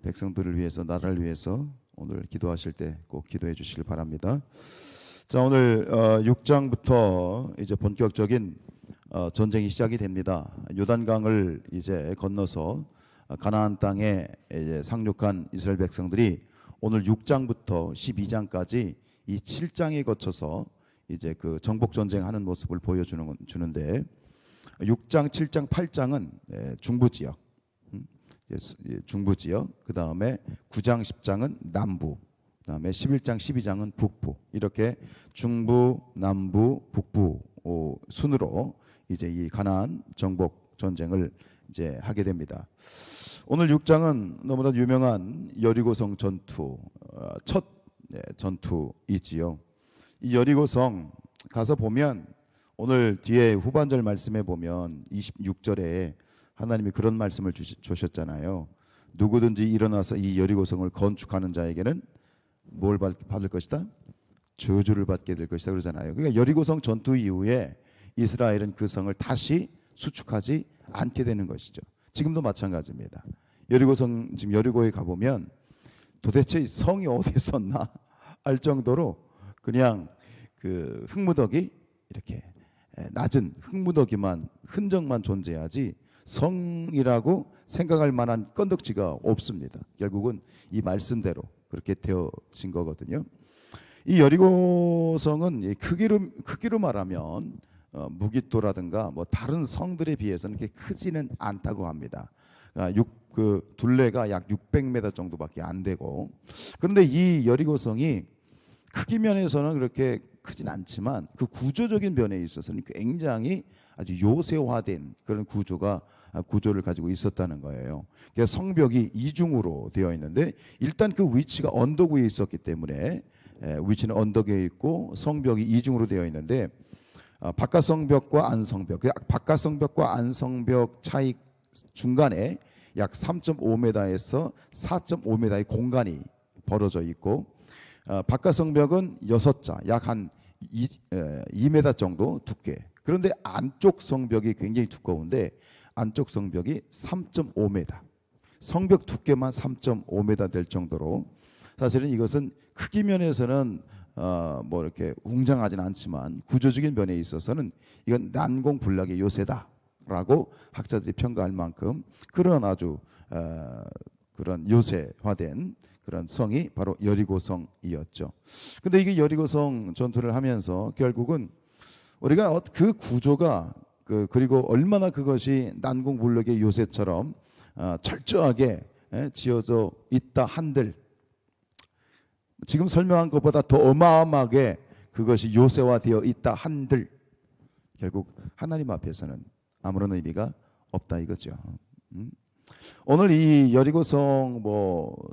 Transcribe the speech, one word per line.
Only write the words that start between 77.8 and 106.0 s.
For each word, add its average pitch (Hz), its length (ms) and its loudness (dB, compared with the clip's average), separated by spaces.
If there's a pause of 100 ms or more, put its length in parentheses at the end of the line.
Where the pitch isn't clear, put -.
<laughs> - 240 -20
알 135 160 2
정도로 131 640 0 (400)
그냥 113 460 2 (480)
그 69 520 -8
흙무더기, 160 640 0 (400)
이렇게, - 320 -12 (540)
에, - 160 -12
낮은 107 480 -2
흙무더기만, 113 880 -2 (160)
흔적만 175 580 -2
존재하지 85 720 -4 (300)
성이라고 165 1300 0 (140)
생각할 156 440 2
만한 117 440 0
건덕지가 101 680 -2
없습니다. - 560 -2 (180)
결국은 101 440 -4 (300)
이 107 100 -4
말씀대로 98 640 -2 (260)
그렇게 - 260 -4
되어진 - 800 -6
거거든요. 82 520 -6 (800)
이 185 160 4
여리고성은 170 1400 4
이 98 120 -2
크기로, 202 580 0 (120)
크기로 226 340 -2
말하면, 95 840 -4 (320)
어, 71 180 -10
무기토라든가 101 1000 -2
뭐 78 140 -6
다른 143 400 -2
성들에 160 520 -4
비해서는 101 400 -6
그렇게 110 180 -8
크지는 147 640 -8
않다고 101 480 -6
합니다. 76 440 -12 (440)
아, 92 180 -2
육-, - 400 0
그 104 440 0
둘레가 120 540 2
약 90 200 -6
육백 135 340 -2
미터 117 260 -2
정도밖에 82 520 -10
안 87 200 -8
되고, 85 480 -6 (480)